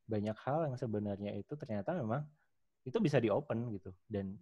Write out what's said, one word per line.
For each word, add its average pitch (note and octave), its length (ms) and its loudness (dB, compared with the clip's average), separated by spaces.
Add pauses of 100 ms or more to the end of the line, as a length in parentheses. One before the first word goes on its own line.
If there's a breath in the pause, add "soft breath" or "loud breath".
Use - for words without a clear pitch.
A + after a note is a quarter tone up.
banyak G#2+ 400 0
hal D3 240 2
yang B2 80 -4
sebenarnya G#2 560 -2
itu G#2 240 -8
ternyata F3+ 400 -2
memang B2 240 0 (640)
itu A3+ 160 0
bisa D3 160 6
di-open A2+ 560 2
gitu. F#2+ 160 -8 (160)
Dan G2 360 -2